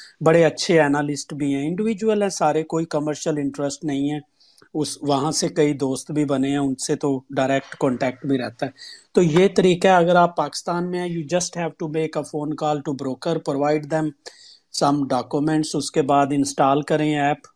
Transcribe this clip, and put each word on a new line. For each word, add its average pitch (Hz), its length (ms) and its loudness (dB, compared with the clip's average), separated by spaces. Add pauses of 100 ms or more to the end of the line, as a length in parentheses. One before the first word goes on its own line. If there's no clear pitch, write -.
(200)
بڑے 165 240 6
اچھے 160 360 2
انالسٹ 147 540 -2
بھی 143 200 -2
ہیں، 139 140 -4
انڈیویجول 214 540 -2
ہیں 196 60 0
سارے، 156 340 0
کوئی 165 220 -2
کمرشل 151 540 -4
انٹرسٹ 143 460 -6
نہیں 143 280 -2
ہے۔ 151 60 -4 (560)
اس، 151 280 -4
وہاں 143 280 0
سے 156 180 -2
کئی 151 240 2
دوست 131 380 -4
بھی 151 140 0
بنے 139 260 0
ہیں، 143 60 0
ان 139 180 0
سے 147 220 -4
تو 139 240 -2 (100)
ڈائریکٹ 135 500 -2
کانٹیکٹ 127 460 -2
بھی 135 120 0
رہتا 117 280 -8
ہے۔ 131 40 -8 (420)
تو 190 100 6
یہ 175 340 6
طریقہ 185 320 4
ہے، 185 80 8
اگر 175 180 6
آپ 175 220 4
پاکستان 175 540 -4
میں 180 80 -4
ہیں، 180 100 -4
you 170 120 -4
just 170 420 -4
have 160 100 -4 (120)
to 156 160 -4
make 156 220 -4
a - 0 -
phone 147 320 -6 (100)
call 151 120 2
to 143 260 -4
broker, 160 360 -4 (120)
provide 147 320 0 (120)
them 156 160 0 (760)
some 143 140 4
documents، 143 760 -2
اس 147 160 -4
کے 160 120 0
بعد 139 280 4
انسٹال 139 520 2
کریں 151 360 0
ایپ 143 200 0 (180)